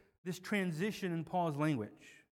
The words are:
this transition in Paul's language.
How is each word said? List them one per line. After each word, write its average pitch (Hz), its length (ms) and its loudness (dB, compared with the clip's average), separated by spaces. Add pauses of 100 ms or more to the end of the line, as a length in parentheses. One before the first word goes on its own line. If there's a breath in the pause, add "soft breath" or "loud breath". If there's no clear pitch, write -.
(260 soft breath)
this 175 120 -4
transition 185 760 0
in 165 100 0
Paul's 170 320 0
language. 139 680 0 (100)